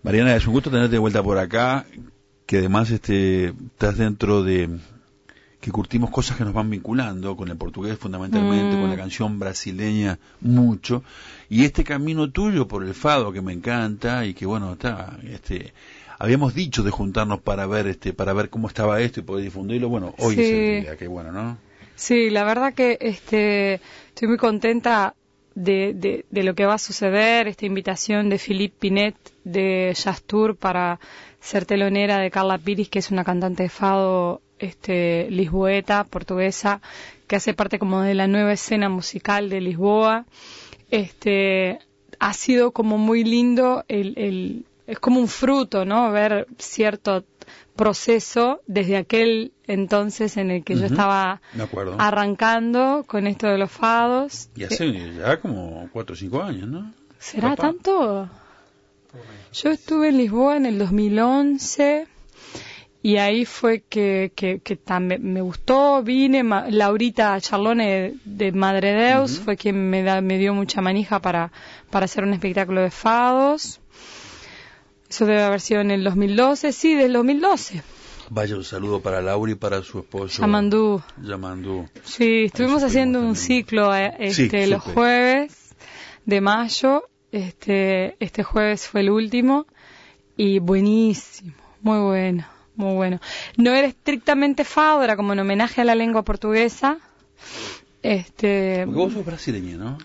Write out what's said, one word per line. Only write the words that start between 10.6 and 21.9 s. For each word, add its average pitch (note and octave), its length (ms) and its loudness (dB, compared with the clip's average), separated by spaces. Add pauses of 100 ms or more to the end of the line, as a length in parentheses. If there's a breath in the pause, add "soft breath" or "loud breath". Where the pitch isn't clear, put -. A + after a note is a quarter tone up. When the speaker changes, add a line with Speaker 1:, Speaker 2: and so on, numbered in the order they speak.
Speaker 1:
y A2+ 160 4
este D3 180 0
camino D3+ 460 -2
tuyo F3+ 380 0
por G2 160 -6
el F#2+ 100 -6
fado C3+ 400 0
que F#2+ 80 -6
me F#2+ 100 -6
encanta, A2+ 760 -4
y F#2 80 -6
que F#2+ 100 -10
bueno, G2 280 -4
está, F#2+ 500 -8
este, - 500 -10 (460 loud breath)
habíamos C3 340 2
dicho D3+ 300 -4
de G2+ 80 0
juntarnos G2+ 500 -2
para G2 240 -4
ver, G2+ 220 -2
este, F#2 260 -6
para G2 200 -2
ver G#2 180 -2
cómo A2 160 -4
estaba G#2+ 340 0
esto A#2+ 200 -4
y - 20 -16
poder G2 200 -6
difundirlo, G2+ 460 -4
bueno, C3 300 -4
hoy A3 160 2
es G3+ 40 2
el A#3 60 4 (320)
Speaker 2:
Sí. G3+ 80 -6
Speaker 1:
día, D#2+ 120 -12
qué F2 100 -12
bueno, F2 240 -10
¿no? A2+ 260 -8 (380 loud breath)